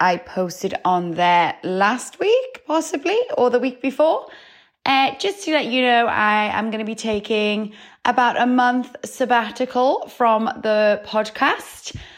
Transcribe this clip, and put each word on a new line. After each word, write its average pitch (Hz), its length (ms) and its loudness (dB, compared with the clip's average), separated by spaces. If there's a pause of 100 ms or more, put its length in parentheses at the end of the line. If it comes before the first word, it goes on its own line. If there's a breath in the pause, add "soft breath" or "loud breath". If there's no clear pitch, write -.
I 180 180 2
posted 185 560 -6 (100)
on 175 280 0
there 175 520 2
last 196 560 -2
week, 494 460 0
possibly, 320 520 0 (200)
or 247 100 4
the 240 100 2
week 254 220 -2
before. 311 460 0 (580 loud breath)
Uh, 269 340 2
just - 260 -4
to 311 80 -2
let 285 140 0
you 254 160 0
know, 240 240 4
I 214 380 2 (120)
am 220 140 -2
gonna 220 140 -4
be 220 100 -6
taking 214 800 -2 (320 loud breath)
about 240 360 2
a 240 60 2
month 247 480 2 (100)
sabbatical 247 1040 0
from 226 360 2 (180)
the 214 420 2
podcast. - 920 -4 (220 loud breath)